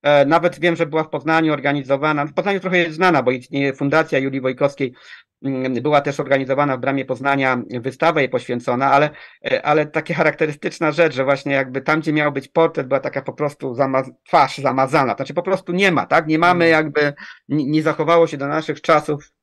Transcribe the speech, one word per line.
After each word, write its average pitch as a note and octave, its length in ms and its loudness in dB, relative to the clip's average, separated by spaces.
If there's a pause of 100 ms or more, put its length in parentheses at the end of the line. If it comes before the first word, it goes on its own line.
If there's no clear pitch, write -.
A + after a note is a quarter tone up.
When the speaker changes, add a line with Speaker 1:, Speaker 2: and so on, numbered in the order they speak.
Speaker 1:
e, C#3+ 240 4
nawet E3 340 2
wiem, E3+ 160 2
że E3 100 -2
była D#3 180 -2
w D3+ 40 -10
Poznaniu D#3+ 440 0
organizowana, C#3+ 760 -2
w C#3+ 80 -14
Poznaniu F#3+ 260 -2
trochę F3+ 180 0
jest E3 180 0
znana, E3 260 4
bo B2 80 2
istnieje C3+ 420 -4
Fundacja D#3 460 0
Julii C3+ 220 -2
Wojkowskiej, C3 540 -2 (500)
mm, C3 380 -4
była D3 180 4
też - 200 -6
organizowana C3+ 560 0
w B2 40 -12
Bramie C3+ 240 -2
Poznania C3 580 0 (180)
wystawa D#3 400 0
jej C3 100 0
poświęcona, B2 600 -2
ale, D3 180 4 (420)
e, - 140 -2
ale D3+ 200 2
taka D#3 280 -6
charakterystyczna D#3 760 -2
rzecz, D#3+ 220 2
że C3 100 -2
właśnie C#3 280 0
jakby C3+ 280 -2
tam, D#3 200 0
gdzie D3+ 120 -2
miał D3 200 0
być C3+ 160 -8
portret, E3 380 0
była C3+ 140 0
taka C3+ 220 -6
po - 100 -10
prostu C#3 420 -6
zama-, C3+ 300 0 (220)
twarz D3 320 2
zamazana, C3 580 0
znaczy C#3+ 180 -10
po F3 80 -2
prostu F#3 300 -4
nie F#3 200 2
ma, B2+ 140 0
tak? D#3 200 2
Nie D#3 120 0
mamy F3 260 4
Speaker 2:
Mhm. D#3+ 200 4
Speaker 1:
jakby, D3 280 0 (360)
nie, C#3 180 -2
nie D#3 160 0
zachowało D#3+ 440 2
się D#3+ 100 -8
do C#3 120 -6
naszych D#3 320 -4
czasów D3+ 500 0 (120)